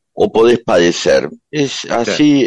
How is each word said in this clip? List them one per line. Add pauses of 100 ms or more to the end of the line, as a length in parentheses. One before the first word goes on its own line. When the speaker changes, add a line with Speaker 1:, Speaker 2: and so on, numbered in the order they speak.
(160)
Speaker 1:
o
podés
padecer. (220)
Es
Speaker 2:
Claro.
Speaker 1:
así,